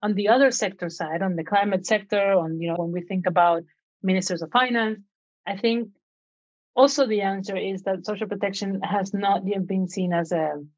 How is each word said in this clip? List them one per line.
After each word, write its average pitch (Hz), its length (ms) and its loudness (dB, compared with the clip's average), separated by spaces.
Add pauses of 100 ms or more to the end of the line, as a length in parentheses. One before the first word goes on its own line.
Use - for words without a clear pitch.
On 214 120 2
the 202 120 0
other 254 240 6
sector 190 380 -4
side, 165 320 -4
on 185 160 0
the 160 80 -4
climate 202 400 2
sector, 202 480 0
on, 165 260 0
you 170 80 -4
know, 165 80 -2
when 170 160 -2
we 175 100 -4
think 180 240 -4
about 175 380 4 (400)
ministers 185 380 0
of 160 100 -10
finance, 233 480 0 (480)
I 202 80 -6
think 233 340 -2 (840)
also 269 320 4
the 214 140 0
answer 196 340 -4
is 185 280 -4
that 190 220 -4
social 214 220 -4
protection 196 540 -4
has 196 320 -2
not 196 340 0
yet 196 180 -2
been 185 220 0
seen 180 240 -2
as 170 220 -2
a 151 280 -2 (160)